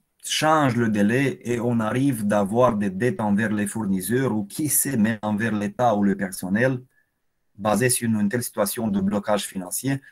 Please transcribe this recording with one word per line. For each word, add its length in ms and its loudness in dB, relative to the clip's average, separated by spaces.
change 520 2
le 140 2
délai 540 2
et 160 -2
on 200 0
arrive 460 0
d'avoir 520 2
des 120 -2
dettes 320 -2
envers 300 2
les 160 -2
fournisseurs 680 -2
ou 120 -2
qui 240 -4
sait 280 -2
même 240 2
envers 300 -2
l'État 440 0
ou 80 2
le 120 2
personnel 680 -2
basé 340 2
sur 200 -2
une 200 2
telle 140 -2
situation 440 -4
de 140 0
blocage 440 0
financier 560 -6